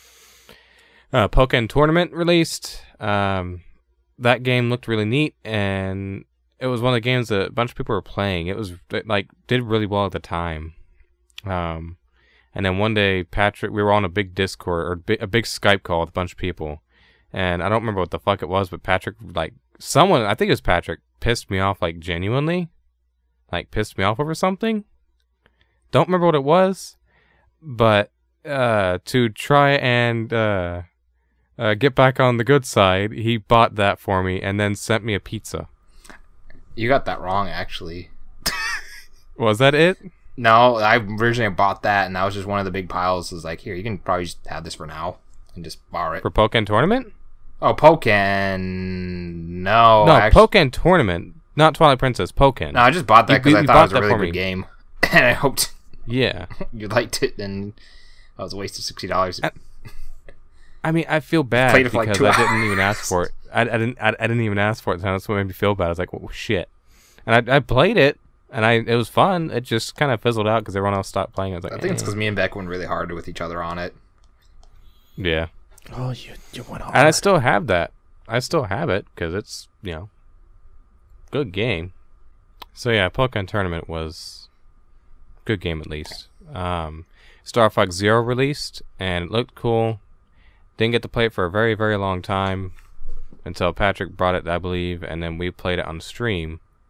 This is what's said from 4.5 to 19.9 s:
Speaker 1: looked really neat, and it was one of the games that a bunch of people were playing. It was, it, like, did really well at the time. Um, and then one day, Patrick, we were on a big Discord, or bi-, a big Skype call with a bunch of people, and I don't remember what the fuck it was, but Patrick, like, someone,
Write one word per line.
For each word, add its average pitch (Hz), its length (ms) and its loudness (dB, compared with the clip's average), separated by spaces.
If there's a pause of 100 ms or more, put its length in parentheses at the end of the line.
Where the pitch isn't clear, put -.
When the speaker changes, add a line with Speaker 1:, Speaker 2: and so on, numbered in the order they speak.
Speaker 1:
looked 123 180 -4
really 110 160 0
neat, 139 300 0 (100)
and 98 800 -4 (340)
it 127 100 -6
was 123 120 -4
one 127 140 2
of - 20 2
the 117 40 -2
games 123 280 -2
that 98 200 0
a - 40 -12
bunch 120 200 -2
of - 40 -20
people 123 180 -4
were 95 60 -2
playing. 92 460 -4
It 95 100 -6
was, 104 160 -8 (180)
it, 104 160 -6
like, 104 200 -2 (200)
did 123 180 0
really 110 220 0
well 101 200 0
at 90 60 -6
the 92 60 -6
time. 80 560 -8 (720)
Um, 85 540 -6 (560)
and 98 100 -4
then 92 140 0
one 110 160 0
day, 98 300 0
Patrick, 104 480 -2
we 104 100 -2
were 104 100 4
on 104 120 2
a 92 40 -2
big 92 260 -4
Discord, 90 520 -4
or 87 100 -4
bi-, 107 240 -4
a 117 60 -6
big 107 180 0
Skype - 380 0
call 85 180 -2
with 82 100 -2
a - 20 -20
bunch 90 200 -6
of - 60 -20
people, 78 420 -8 (520)
and 90 300 -2
I 92 60 -2
don't 110 140 0
remember 107 180 -4
what 85 120 -4
the 85 60 -4
fuck 101 240 -2
it 87 60 -6
was, 92 220 -2
but 87 120 -14
Patrick, 95 340 -2 (180)
like, 80 180 -6 (260)
someone, 156 440 4